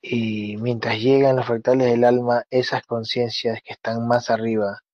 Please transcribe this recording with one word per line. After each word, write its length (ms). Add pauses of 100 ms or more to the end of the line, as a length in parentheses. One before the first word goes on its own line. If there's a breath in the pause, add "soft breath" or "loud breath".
Y 540
mientras 440
llegan 360
los 120
fractales 440
del 140
alma, 440
esas 360
conciencias 760
que 120
están 340
más 220
arriba 500 (140)